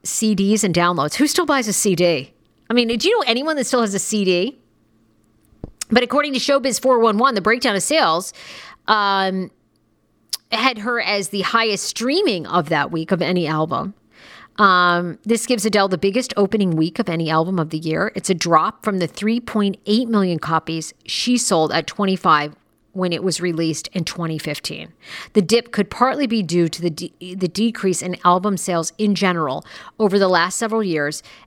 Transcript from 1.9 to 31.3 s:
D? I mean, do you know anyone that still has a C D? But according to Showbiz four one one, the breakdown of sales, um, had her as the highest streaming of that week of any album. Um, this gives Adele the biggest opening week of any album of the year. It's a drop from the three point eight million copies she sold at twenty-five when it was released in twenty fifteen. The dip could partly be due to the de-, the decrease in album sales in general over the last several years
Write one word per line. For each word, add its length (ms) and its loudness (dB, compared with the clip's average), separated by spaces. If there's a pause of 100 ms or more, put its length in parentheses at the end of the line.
D? 340 0 (400)
I 20 -2
mean, 240 2
do 120 0
you 60 4
know 120 0
anyone 300 0
that 100 -2
still 160 2
has 120 -2
a 40 0
C 260 -2
D? 340 0 (1300)
But 120 4
according 300 0
to 60 0
Showbiz 420 0
four 180 4
one 200 4
one, 160 4
the 80 0
breakdown 340 2
of 60 0
sales, 500 0 (560)
um, 600 0 (1000)
had 280 0
her 200 -4
as 300 -2
the 140 -4
highest 420 0
streaming 640 0
of 240 0
that 200 0
week 220 -2
of 80 0
any 260 0
album. 480 -2 (640)
Um, 680 4
this 220 0
gives 200 0
Adele 220 2
the 100 -2
biggest 400 -2
opening 320 2
week 280 0
of 100 -2
any 200 -2
album 300 0
of 100 0
the 100 -4
year. 360 -2
It's 160 -4
a 40 4
drop 480 0
from 160 -2
the 80 -2
three 340 -2
point 440 -2
eight 240 2
million 300 2
copies 560 -4 (100)
she 320 -2
sold 340 2
at 160 0
twenty-five 680 0 (360)
when 200 -2
it 120 -4
was 160 -2
released 480 -2
in 160 -4
twenty 340 -6
fifteen. 540 -10 (400)
The 100 4
dip 300 2
could 180 -2
partly 380 0
be 160 0
due 240 2
to 120 -10
the 100 -2
de-, 440 -12
the 140 -4
decrease 520 -2
in 240 -6
album 320 2
sales 400 -4
in 200 2
general 500 -2 (320)
over 220 4
the 80 4
last 280 2
several 280 -2
years 360 -2 (260)